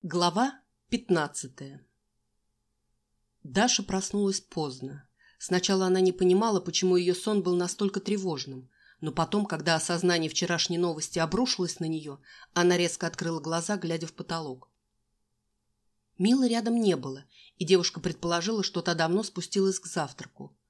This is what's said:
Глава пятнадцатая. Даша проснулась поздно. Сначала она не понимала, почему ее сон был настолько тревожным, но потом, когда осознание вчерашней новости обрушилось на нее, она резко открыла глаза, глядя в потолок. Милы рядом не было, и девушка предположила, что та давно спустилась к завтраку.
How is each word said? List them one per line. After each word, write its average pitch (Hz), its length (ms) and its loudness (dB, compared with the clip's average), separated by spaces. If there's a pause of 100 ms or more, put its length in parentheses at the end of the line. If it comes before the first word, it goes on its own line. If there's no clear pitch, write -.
Глава 175 540 0 (300)
пятнадцатая. 143 920 -4 (1600)
Даша 196 400 2
проснулась 196 560 -2
поздно. 143 720 -8 (300)
Сначала 185 480 2
она 185 160 4
не 185 100 6
понимала, 190 480 4
почему 180 360 2
ее 180 180 2
сон 208 280 0
был 175 140 2
настолько 190 440 -2
тревожным, 160 680 -6 (320)
но 151 120 -6
потом, 196 340 0
когда 160 300 0
осознание 170 520 0
вчерашней 170 480 -2
новости 170 420 -2
обрушилось 180 600 -2
на 165 60 -2
нее, 156 340 -6 (320)
она 175 240 4
резко 175 300 0
открыла 165 340 -4
глаза, 165 380 -2
глядя 165 280 -4
в 156 60 -14
потолок. 156 580 -8 (1500)
Милы 247 300 4
рядом 233 300 0
не 196 180 4
было, 135 280 -10 (320)
и - 80 -4
девушка 175 340 4
предположила, 170 640 -2
что 175 200 -4
та 170 100 0
давно 165 300 2
спустилась 190 580 -2
к - 60 -16
завтраку. - 680 -8 (140)